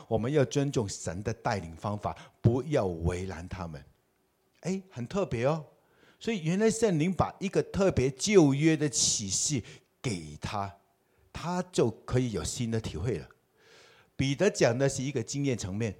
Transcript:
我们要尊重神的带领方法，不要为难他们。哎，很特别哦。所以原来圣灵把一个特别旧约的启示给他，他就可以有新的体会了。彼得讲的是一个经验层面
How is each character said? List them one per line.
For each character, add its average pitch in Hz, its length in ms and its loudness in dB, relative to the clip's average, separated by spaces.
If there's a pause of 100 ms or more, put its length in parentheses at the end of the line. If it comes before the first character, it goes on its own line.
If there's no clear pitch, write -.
我 113 100 0
们 113 140 -2
要 151 120 4
尊 139 280 0
重 113 180 -2
神 90 320 -8
的 113 100 -4
带 110 280 -4
领 82 160 -10
方 104 200 -6
法， 90 220 -6 (240)
不 120 220 4
要 139 240 0
为 90 400 -2
难 87 200 -10
他 92 200 -10
们。 73 180 -14 (760)
哎， 190 280 -4
很 120 160 -8
特 190 220 -2
别 120 180 -2
哦。 156 180 0 (560)
所 226 140 -4
以 196 80 -4
原 160 160 0
来 220 100 4
圣 208 300 2
灵 170 160 2
把 127 260 0
一 196 80 -2
个 170 140 0
特 185 300 2
别 127 180 2
旧 170 460 6
约 160 200 4
的 147 140 0
启 - 400 0
示 120 320 -2 (400)
给 82 400 -6
他， 101 340 -6 (560)
他 180 400 -4
就 131 200 2
可 - 280 -2
以 127 120 0
有 85 120 -4
新 113 280 -4
的 113 100 -2
体 - 160 -8
会 92 220 -4
了。 69 100 -14 (840)
彼 139 180 0
得 180 160 2
讲 131 260 4
的 139 140 2
是 127 140 -4
一 139 80 -4
个 131 100 -2
经 139 240 -4
验 131 100 0
层 95 200 -6
面 110 240 -4